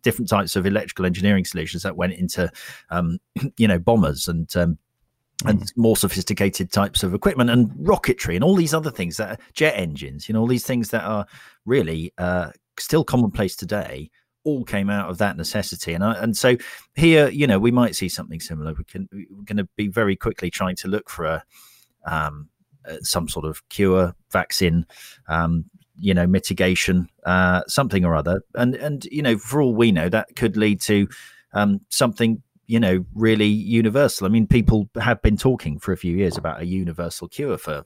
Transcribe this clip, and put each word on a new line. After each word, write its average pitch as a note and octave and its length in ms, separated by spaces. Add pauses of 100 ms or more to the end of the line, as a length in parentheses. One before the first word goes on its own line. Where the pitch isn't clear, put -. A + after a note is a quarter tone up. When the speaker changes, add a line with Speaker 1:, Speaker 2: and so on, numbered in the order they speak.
Speaker 1:
different A#2 300
types G2+ 260
of F#2 80
electrical F#2+ 400
engineering F#2 400
solutions E2+ 380
that - 160
went F#2 160
into, F2+ 360 (380)
um, F2 300 (180)
<clears throat> - 220
you A2+ 100
know, F2+ 100
bombers F2 480
and, E2 300
um, E2+ 220 (680)
and G#2+ 160
Speaker 2:
Mm. G2 160
Speaker 1:
more A2+ 220
sophisticated F#2+ 720
types G2+ 300
of F#2 100
equipment B2 380
and A#2+ 220
rocketry - 640
and F2+ 100
all F#3 100
these E3+ 180
other D#3 180
things F2 280
that G#2+ 140
are A2+ 60 (140)
jet D3+ 240
engines, D2 540
you - 20
know, A2 80
all A2+ 60
these B2 200
things A#2+ 240
that G#2+ 140
are G#2 220 (400)
really, E2 500
uh, F2+ 360 (260)
still - 260
commonplace A2+ 500
today D#2+ 560 (360)
all C#3+ 160
came G2+ 280
out G2+ 180
of F2+ 80
that F2+ 220
necessity. E2+ 560
And F2+ 100
I, A2+ 180
and A2+ 140
so B2 200 (380)
here, D#3 360
you C#3+ 160
know, G2+ 120
we A#2 120
might A#2+ 260
see F2+ 140
something - 300
similar. D#2 340
We D2 100
can, F#2+ 260
we're G2 340
gonna G#2 300
be G#2 140
very G2 280
quickly F#2+ 340
trying F#2 260
to - 120
look G2+ 200
for - 160
a, D#2 180 (640)
um, D2+ 420 (400)
uh, D#2+ 120
some E2 280
sort D#2 180
of D#2 240
cure, F#2 440 (160)
vaccine, F2 560 (420)
um, E2 360 (320)
you G2+ 160
know, F2 140
mitigation, F#2 840 (160)
uh, F2+ 440
something G2+ 360
or E2+ 100
other. E2+ 280 (120)
And, B2 200
and, C#3 320
you D3 160
know, A2+ 160
for C3+ 240
all B2 120
we A#2 180
know, F2 180
that A2 260
could G#2+ 200
lead G#2+ 260
to, G2+ 260 (460)
um, G2+ 340
something, A2+ 540 (240)
you A#2 140
know, F#2 240 (100)
really G#2+ 320
universal. A2 800
I F#2+ 40
mean, A2+ 160
people G#2+ 440 (100)
have A2+ 220
been A2+ 140
talking B2 420
for - 140
a F2+ 40
few F2 200
years F#2 200
about D#2+ 240
a F2 60
universal F2 640
cure C3+ 280
for D2 300